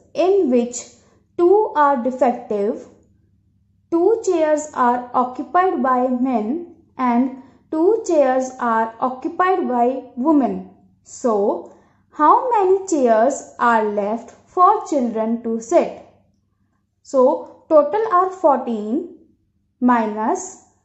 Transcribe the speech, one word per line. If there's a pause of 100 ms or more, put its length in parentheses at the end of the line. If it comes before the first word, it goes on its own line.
(120)
in
which (580)
two
are
defective, (1080)
two
chairs
are
occupied
by
men (240)
and (280)
two
chairs (100)
are
occupied
by (140)
women. (360)
So, (380)
how
many
chairs
are
left
for
children
to
sit? (1000)
So,
total
are
fourteen (640)
minus (200)